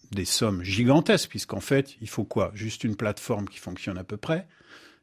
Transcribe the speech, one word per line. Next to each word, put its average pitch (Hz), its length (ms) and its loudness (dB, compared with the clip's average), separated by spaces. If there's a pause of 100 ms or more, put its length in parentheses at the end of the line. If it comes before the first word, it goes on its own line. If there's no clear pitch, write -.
(100)
des 95 160 -2
sommes 101 360 0
gigantesques, 123 680 4
puisqu'en 98 300 -6
fait, 135 420 0
il 107 60 -10
faut - 160 -2
quoi ? 98 300 0
Juste 110 300 -8
une 110 120 0
plateforme 104 520 -2
qui - 100 -16
fonctionne 92 380 -8
à 92 80 -8
peu 107 140 -10
près, 165 280 -4 (560)